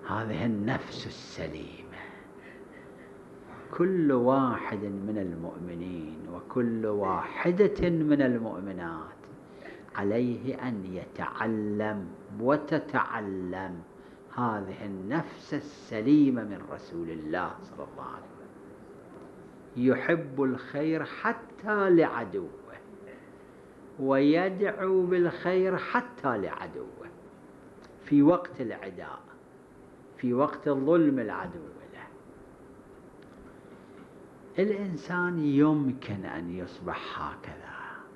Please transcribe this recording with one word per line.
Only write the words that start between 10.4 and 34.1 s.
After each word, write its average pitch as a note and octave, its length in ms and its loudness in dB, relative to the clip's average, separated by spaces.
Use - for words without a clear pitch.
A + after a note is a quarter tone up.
أن G#2 160 -4
يتعلم G#2 1200 -2
وتتعلم G2 1400 0
هذه G#2 480 -2
النفس G#2 680 -6
السليمة B2 880 4
من G2 200 -8
رسول E2+ 380 -8
الله E2 400 -2
صلى C#2+ 300 -12
الله C3+ 120 -12
عليه - 220 -12
وسلم. - 120 -18
يحب C3+ 680 2
الخير D3 640 -2
حتى G#3 840 -2
لعدوه، A2+ 580 4
ويدعو F#3 1080 4
بالخير F3+ 680 4
حتى C#3+ 640 0
لعدوه E2 680 -6
في C#3+ 180 8
وقت F3 380 6
العداء، F#2 580 -8
في A#2+ 180 0
وقت D3 340 2
الظلم C#3+ 500 6
العدو F#2+ 420 -4
له. - 120 -16